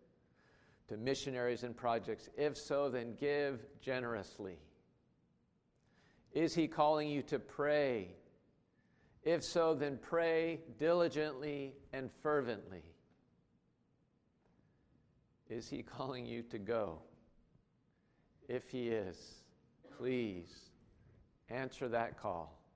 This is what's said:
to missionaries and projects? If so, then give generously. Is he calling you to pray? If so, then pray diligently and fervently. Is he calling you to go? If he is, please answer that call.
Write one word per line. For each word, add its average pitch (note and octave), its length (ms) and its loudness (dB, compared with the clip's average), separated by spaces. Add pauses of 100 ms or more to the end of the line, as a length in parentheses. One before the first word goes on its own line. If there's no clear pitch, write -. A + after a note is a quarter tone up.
(880)
to G#2+ 100 -6
missionaries B2 680 0
and A#2+ 120 -6
projects? A#2 640 -2
If C#3+ 200 0
so, C#3+ 320 0
then A#2 300 -2
give C#3+ 460 0 (140)
generously. A2+ 800 -4 (1800)
Is D#3 200 4
he D#3+ 140 4
calling D3+ 400 4
you D3 160 2
to C3+ 160 0
pray? C#3 680 2 (1120)
If D#3+ 200 4
so, E3 300 4
then C#3 280 0
pray E3 580 2 (200)
diligently D3 960 2 (180)
and C3 160 -4 (120)
fervently. A#2 600 0 (2750)
Is A#2 200 -6
he A2+ 140 -6
calling B2+ 420 -6
you A#2 180 -6
to A#2 140 -8
go? G2 420 -2 (1500)
If B2 220 -4
he A#2+ 200 -4
is, G2 540 -4 (540)
please A#2+ 720 -4 (800)
answer B2+ 380 -4
that A#2 320 0
call. E2 400 -4 (160)